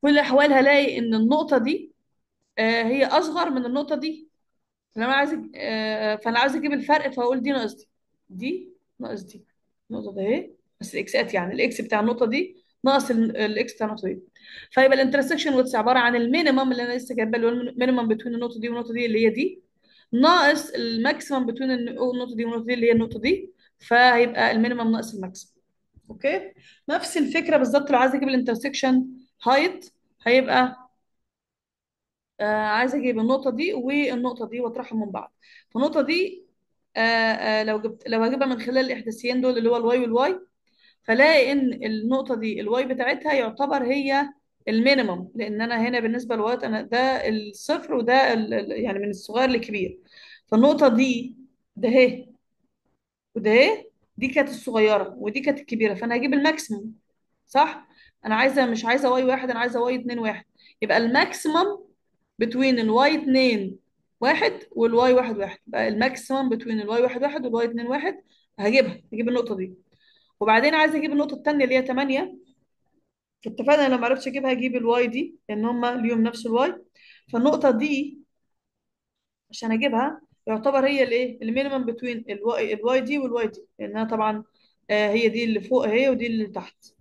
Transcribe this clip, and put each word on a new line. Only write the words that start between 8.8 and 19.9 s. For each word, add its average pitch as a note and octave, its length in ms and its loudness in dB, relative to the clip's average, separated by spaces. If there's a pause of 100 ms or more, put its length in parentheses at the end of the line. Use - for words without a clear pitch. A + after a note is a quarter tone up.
ناقص A3+ 220 -10
دي، - 220 -20 (460)
النقطه G#3+ 240 -10
ده G3 80 -6
اهي، B3 280 -2 (300)
بس - 140 -14
الاكسات - 400 -2
يعني F3+ 200 -2
الاكس - 260 -2
بتاع G#3+ 200 -2
النقطه A3+ 260 0
دي C#4+ 300 -4 (280)
ناقص C4+ 260 2
ال-، A3+ 260 0
الاكس G#3+ 380 -4
بتاع A3 120 -6
النقطه G#3+ 220 -6
دي. F#3+ 120 -6 (500)
فيبقى C4+ 240 6
الانترسكشن C4+ 600 2
ويدث B3+ 200 2
عباره A#3+ 240 4
عن A#3+ 180 2
المينيمم C4 560 2
اللي A#3+ 100 -2
انا A#3+ 140 -4
لسه B3+ 180 -8
جايباه A3+ 240 -2
اللي A3+ 80 0
هو A#3 40 4
المينيمم B3 580 0
بتوين A3 260 -2
النقطه A#3 260 -6
دي A#3 80 -6
والنقطه A#3 240 -6
دي A#3+ 140 -2
اللي A3+ 200 2
هي G#3+ 40 6
دي، C4 320 -4 (500)